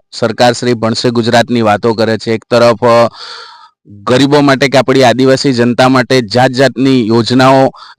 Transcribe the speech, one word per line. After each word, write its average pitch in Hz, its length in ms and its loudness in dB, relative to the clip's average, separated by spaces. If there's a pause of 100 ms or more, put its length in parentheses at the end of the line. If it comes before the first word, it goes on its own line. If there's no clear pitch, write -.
(120)
સરકાર 120 400 0
શ્રી 123 220 -4
ભણશે 113 360 -4
ગુજરાતની 117 520 0
વાતો 107 320 0
કરે 110 240 -2
છે, - 120 -8
એક 113 200 -4
તરફ, 117 340 2
અ, 117 240 2 (800)
ગરીબો 127 540 -2
માટે 139 280 0
કે 131 100 0
આપણી 131 240 2
આદિવાસી 131 500 2
જનતા 120 360 0
માટે 131 320 0
જાત 123 300 0
જાતની 127 580 0
યોજનાઓ 127 600 2 (280)